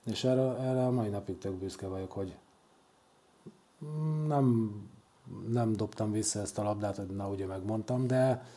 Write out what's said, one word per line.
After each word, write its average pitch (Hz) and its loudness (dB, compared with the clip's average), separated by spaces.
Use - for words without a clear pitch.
És 107 -2
erre, 131 4
erre 127 2
a 127 2
mai 117 2
napig 101 -4
tök 98 -6
büszke 92 -6
vagyok, 92 -6
hogy 92 -6
nem, 120 4
nem 117 2
dobtam 107 0
vissza 107 0
ezt 101 -4
a 107 0
labdát, 104 0
hogy 98 -6
na, 98 -6
ugye 98 -4
megmondtam, 107 -2
de, 127 4